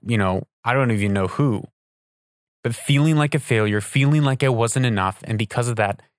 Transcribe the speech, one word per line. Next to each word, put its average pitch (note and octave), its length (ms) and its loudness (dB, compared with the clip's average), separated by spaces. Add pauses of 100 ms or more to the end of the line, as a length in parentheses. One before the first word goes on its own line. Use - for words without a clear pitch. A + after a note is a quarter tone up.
you A2+ 120 0
know, F#2+ 260 0 (220)
I A#2+ 80 0
don't C3 180 2
even G#2 220 0
know G2 140 0
who, B2+ 360 0 (960)
but A#2 140 -4
feeling D3+ 400 2
like D3 180 0
a D3+ 60 2
failure, G#2+ 400 0
feeling C#3+ 440 0
like C3+ 200 0
I C3+ 60 4
wasn't A#2 360 0
enough. F#2+ 380 -2
And A2+ 140 -4
because A#2 320 -2
of A#2 80 -4
that G#2 240 -2 (180)